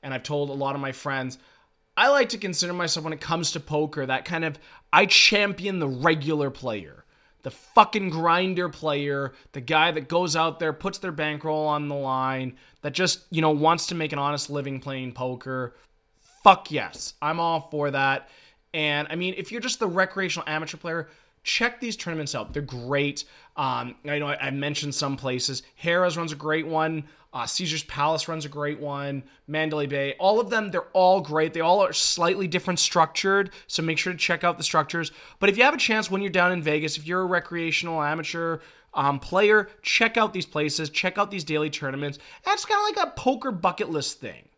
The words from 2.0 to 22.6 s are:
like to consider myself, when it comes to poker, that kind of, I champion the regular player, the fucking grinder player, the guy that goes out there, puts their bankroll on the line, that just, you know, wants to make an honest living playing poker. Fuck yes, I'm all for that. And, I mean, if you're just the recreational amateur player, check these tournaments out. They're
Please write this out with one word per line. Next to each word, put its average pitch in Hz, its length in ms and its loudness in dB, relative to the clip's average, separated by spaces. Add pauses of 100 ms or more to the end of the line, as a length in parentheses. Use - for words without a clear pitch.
like 277 180 6
to 226 100 -4
consider 180 340 -2
myself, 175 300 -2
when 160 100 -6
it 147 80 -10
comes 165 320 -2
to 156 80 -6
poker, 151 460 -2
that 131 180 -2
kind 170 200 -4
of, 151 120 -4 (360)
I 190 140 8
champion 196 760 4
the 147 80 0
regular 147 640 2
player, 104 540 -8 (380)
the 131 80 -8
fucking 214 600 4
grinder 175 580 2
player, 143 640 -4 (200)
the 131 100 -10
guy 156 280 4
that 151 180 -4
goes 170 280 0
out 160 240 0
there, 156 120 0
puts - 260 -6
their 185 120 -6
bankroll 151 560 -2
on 147 220 0
the 143 80 -4
line, 131 600 -2 (260)
that 147 100 -4
just, 180 380 0
you 160 100 0
know, 156 100 6
wants 156 380 2
to 175 80 -6
make 151 160 -4
an 147 80 -4
honest 143 280 -2
living 139 300 -6
playing 131 340 -8
poker. 127 640 -8 (720)
Fuck 190 260 6
yes, 120 500 -6
I'm 160 200 -2
all 165 300 0
for 147 200 -2
that. 135 380 0 (440)
And, 151 380 0
I 160 60 -4
mean, 180 200 -2
if - 140 -10
you're 226 100 -6
just 247 200 -4
the 202 80 0
recreational 185 600 -2
amateur 156 280 -6
player, 165 320 -6 (340)
check 233 380 -2
these 233 160 -6
tournaments 160 400 -6
out. 110 160 -8
They're 147 100 -4